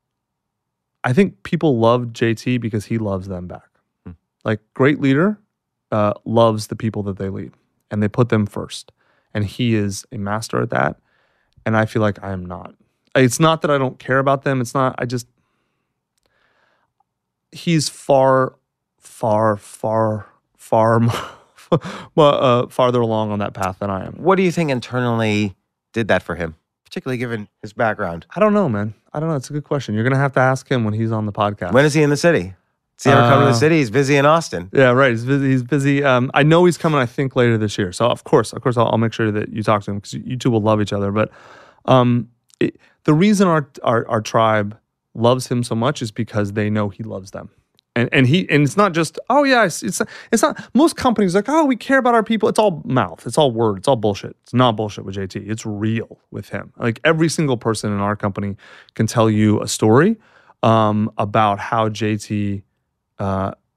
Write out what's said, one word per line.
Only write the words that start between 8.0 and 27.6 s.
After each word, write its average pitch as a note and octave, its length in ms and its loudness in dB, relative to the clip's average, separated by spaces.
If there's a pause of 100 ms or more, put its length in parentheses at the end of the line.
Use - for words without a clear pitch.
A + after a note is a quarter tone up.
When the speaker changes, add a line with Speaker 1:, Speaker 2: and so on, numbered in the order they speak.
Speaker 1:
they G#2 60 0
put A#2+ 200 0
them G#2+ 160 0
first. - 460 -12 (420)
And G#2+ 120 -4
he A#2 300 -2
is G2+ 380 -4
a A2 60 -10
master G#2 440 -4
at - 80 -4
that. C2+ 300 -2 (640)
And A2 100 0
I A2 100 2
feel A2 160 -2
like G#2 200 -2
I G2 80 -10
am F2+ 160 -10
not. F2+ 280 -14 (420)
It's C3 240 2
not D#3+ 220 2
that D#3+ 80 0
I C#3+ 80 2
don't C3 200 -4
care C3 220 -2
about C#3 240 0
them. C3+ 160 0
It's A#2+ 140 -6
not, C3 240 0
I B2 80 -6
just, A#2+ 200 -6 (2250)
he's D#3+ 380 -2
far, C3 640 2 (440)
far, G#2+ 580 -2
far, A2 680 -4 (300)
far A2+ 440 2
<laughs> - 1120 -6
more, D3 200 4
uh, B2 340 2
farther B2 320 2
along A2 320 -2
on G#2 80 -4
that G2+ 140 -6
path F#2 260 -6
than G2+ 100 -6
I F#2+ 160 -6
am. D#2+ 80 -14
Speaker 2:
What E3+ 220 0
do F#3 80 2
you E3+ 80 0
think D#3+ 180 -2
internally A2+ 840 -2 (360)
did A2+ 160 -4
that F#2 140 2
for E2 140 -10
him, D#2+ 180 -8 (300)
particularly C3 340 -8
given A#2 300 -8 (120)